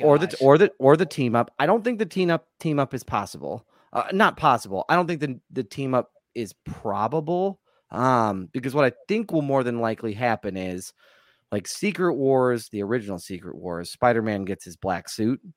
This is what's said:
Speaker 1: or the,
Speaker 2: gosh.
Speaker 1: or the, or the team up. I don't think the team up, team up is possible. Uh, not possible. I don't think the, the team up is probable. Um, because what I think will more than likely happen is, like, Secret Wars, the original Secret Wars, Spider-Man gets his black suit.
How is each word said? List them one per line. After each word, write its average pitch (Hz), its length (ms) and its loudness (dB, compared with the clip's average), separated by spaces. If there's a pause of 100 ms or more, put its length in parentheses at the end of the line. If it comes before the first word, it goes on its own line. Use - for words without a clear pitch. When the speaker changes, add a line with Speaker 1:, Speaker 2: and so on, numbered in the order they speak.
Speaker 1:
or 147 140 8
the, 170 100 2
Speaker 2:
gosh. - 120 -8
Speaker 1:
or 139 180 10
the, - 200 6
or 135 180 8
the 175 100 0
team 123 280 -2
up. 117 240 2
I 143 80 2
don't 208 160 4
think 233 160 -2
the 214 80 -2
team 180 240 0
up, 165 160 -2 (140)
team 151 180 -2
up 135 160 -2
is 123 80 -6
possible. 98 640 -6 (260)
Uh, 113 200 -2
not 190 240 2
possible. 113 520 0
I 156 60 2
don't 175 140 2
think 165 120 -4
the, 135 200 -6 (100)
the 131 140 -6
team 135 300 -6
up 120 180 0 (240)
is 113 160 -6 (120)
probable. 156 960 -4 (320)
Um, 110 640 0
because 127 220 -6
what 143 100 2
I 120 80 2 (160)
think 208 240 -2
will 160 100 0
more 139 220 0
than 120 160 -4
likely 113 340 -4
happen 107 420 -2
is, 92 360 -8 (580)
like, 104 160 -4
Secret 180 480 -2
Wars, 127 540 2
the 101 140 -6
original 101 360 -4
Secret 90 380 -14
Wars, 87 340 -10
Spider-Man 113 540 0
gets 92 200 -8
his 87 120 -18
black 90 320 -6
suit. 117 320 -2 (160)